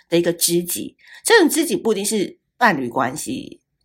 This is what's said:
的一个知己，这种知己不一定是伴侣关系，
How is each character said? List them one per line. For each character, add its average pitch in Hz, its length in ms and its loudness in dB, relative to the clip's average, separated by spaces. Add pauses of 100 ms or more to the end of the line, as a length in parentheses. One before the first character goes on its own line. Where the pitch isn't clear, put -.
的 170 100 2
一 170 40 4
个 170 100 0
知 175 300 0
己， - 340 -8 (280)
这 453 160 6
种 311 80 6
知 320 160 0
己 285 120 -2
不 220 160 0
一 190 40 -2
定 196 80 -4
是 214 340 -2 (200)
伴 202 200 2
侣 127 100 -6
关 131 280 -2
系， - 460 -10 (220)